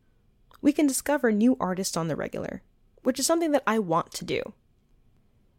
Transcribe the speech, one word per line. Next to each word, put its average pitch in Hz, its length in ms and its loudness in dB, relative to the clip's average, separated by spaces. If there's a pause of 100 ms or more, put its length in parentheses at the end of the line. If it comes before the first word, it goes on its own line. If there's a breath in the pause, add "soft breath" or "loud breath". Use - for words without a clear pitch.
(600)
We 285 120 4
can 302 140 2
discover 269 440 0
new 226 280 4
artists 185 360 -4
on 165 120 -2
the 151 80 -2
regular, - 480 -8 (400)
which 262 160 0
is 269 60 -2
something 330 260 2
that 285 140 2
I 220 140 0
want 170 340 0
to - 120 -12
do. - 280 -6 (1040)